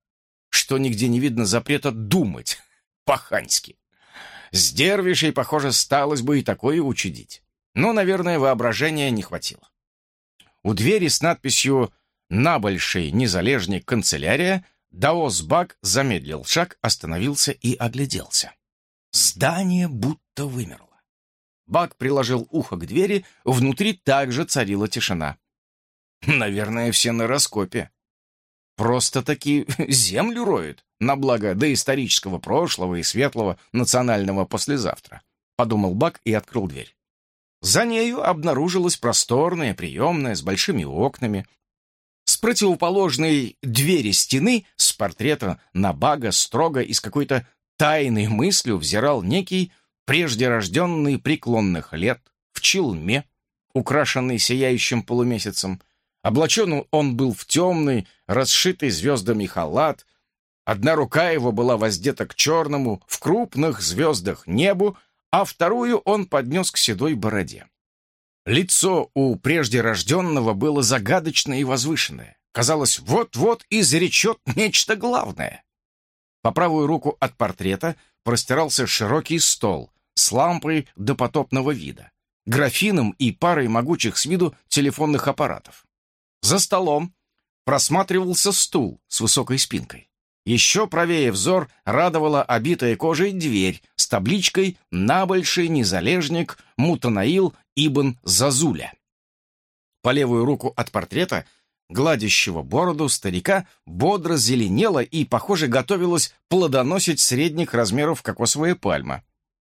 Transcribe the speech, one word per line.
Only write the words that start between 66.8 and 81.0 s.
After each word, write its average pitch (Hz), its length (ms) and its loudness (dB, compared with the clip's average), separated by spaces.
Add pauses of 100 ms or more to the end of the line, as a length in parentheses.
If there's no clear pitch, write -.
бороде. 95 520 -4 (800)
Лицо 170 680 2
у 135 220 2
прежде 127 460 0
рожденного 117 720 0
было 143 280 2
загадочное 135 800 0
и 143 40 0
возвышенное. 127 720 -4 (140)
Казалось, 135 480 0
вот-вот 170 720 0
изречет 185 720 2 (160)
нечто 214 400 0
главное. 208 680 -4 (800)
По 113 100 0
правую 156 360 2
руку 151 320 -2
от 131 180 -4
портрета 95 580 -2 (280)
простирался 127 640 0
широкий 147 520 -2
стол 92 520 0 (240)
с - 160 2
лампой 156 640 0
допотопного 131 760 0